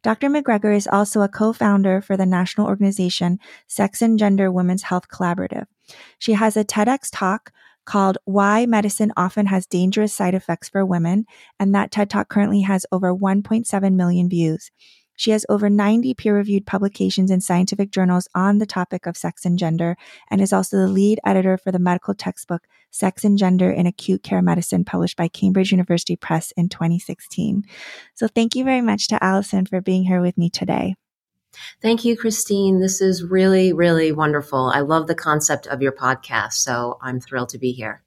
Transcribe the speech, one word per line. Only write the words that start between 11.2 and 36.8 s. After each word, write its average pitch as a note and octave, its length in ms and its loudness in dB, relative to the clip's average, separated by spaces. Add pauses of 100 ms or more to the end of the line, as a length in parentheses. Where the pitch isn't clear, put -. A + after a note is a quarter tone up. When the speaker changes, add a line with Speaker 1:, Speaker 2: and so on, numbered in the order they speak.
Speaker 1:
and G3 160 2
that G3 180 0
ted G#3 180 -2
Talk G3+ 180 -2
currently G3+ 360 2
has F#3+ 280 0
over F#3 220 0
one G3 300 0
point A3 220 -2
seven G3 300 0
million F3 320 2
views. E3 440 -2 (440)
She - 160 0
has G#3+ 160 0
over G#3 220 2
ninety A3 440 2
peer-reviewed G3+ 520 0
publications F#3+ 680 0
in F#3 80 2
scientific G3 520 0
journals F3+ 420 0
on G3 240 2
the G#3+ 80 2
topic F#3 400 -8
of E3+ 100 -8
sex - 300 -10
and F3 120 2
gender, E3+ 380 0 (340)
and G3 120 2
is G3 100 2
also F#3+ 240 0
the F#3+ 120 4
lead G3 360 2
editor F#3+ 320 2
for F#3+ 160 -4
the F3+ 80 0
medical F3+ 340 0
textbook - 500 -8 (260)
Sex - 340 -4
and G3+ 160 4
Gender F#3 320 4
in F3 160 0
Acute F#3 340 -2
Care F#3 220 -2
Medicine, F3 420 0
published F3 320 -4
by E3+ 100 0
Cambridge F#3+ 440 0
University F3+ 440 0
Press - 420 -4
in F3 100 0
twenty E3+ 300 -2
sixteen. - 680 -6 (520)
So A3 120 -2
thank A3+ 280 -2
you B3+ 80 -2
very C4 180 0
much G#3 280 -2
to G#3+ 140 0
Allison F#3+ 440 0
for F#3 140 -4
being F#3 220 0
here F#3 160 2
with F3+ 160 0
me F3 140 0
today. - 460 -4 (840)
Speaker 2:
Thank A3+ 260 0
you, A#3 120 2
Christine. G3 640 0
This F#3 200 -2
is F#3 240 0
really, F#3 480 4
really E3 400 4
wonderful. D3 600 0
I C#3 60 2
love D#3 260 0
the E3 100 -2
concept D3+ 520 -2
of C3+ 160 -4
your C3+ 80 0
podcast, B2 600 -4
so A#2+ 500 -4